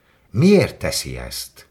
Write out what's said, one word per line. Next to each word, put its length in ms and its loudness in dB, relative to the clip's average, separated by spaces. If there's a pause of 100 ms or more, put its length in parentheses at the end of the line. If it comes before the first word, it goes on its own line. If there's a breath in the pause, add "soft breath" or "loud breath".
(320 soft breath)
„Miért 440 4
teszi 420 -6
ezt?” 540 -14